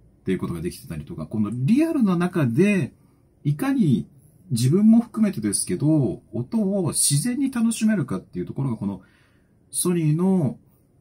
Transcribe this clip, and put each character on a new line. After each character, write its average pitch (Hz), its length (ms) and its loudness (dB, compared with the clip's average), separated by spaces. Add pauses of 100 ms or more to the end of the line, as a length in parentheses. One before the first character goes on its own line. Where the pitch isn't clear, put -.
(200)
っ - 40 -20
て 95 80 -2
い 90 40 0
う - 20 -6
こ - 80 -6
と 85 80 -6
が 80 80 -8
で 87 80 -6
き - 100 -18
て - 80 -20
た 80 80 -10
り 76 80 -10
と 85 100 -14
か、 78 120 -10
こ 110 120 -6
の 104 140 -2
リ 185 320 2
ア 330 80 -2
ル 277 100 0
の 185 140 2
中 175 300 0
で、 165 480 2 (500)
い 147 120 0
か 269 180 -2
に 143 320 2 (440)
自 127 200 0
分 208 200 6
も 233 100 8
含 220 220 -4
め 196 120 0
て 107 80 -8
で 101 100 -2
す - 140 -4
け 90 100 -4
ど、 143 460 0 (100)
音 214 300 -2
を 190 320 -2
自 - 260 0
然 247 180 -4
に 269 120 -2
楽 233 220 0
し 220 120 -4
め 214 100 2
る 175 120 -2
か 95 100 -6
っ 87 40 -6
て - 180 -14
い 90 40 -6
う - 40 -6
と - 80 -12
こ 135 80 -6
ろ 135 80 -2
が、 110 80 -4
こ 98 80 -6
の 98 160 -8 (680)
ソ - 220 -2
ニ 160 200 2
ー 156 40 2
の 180 420 0 (420)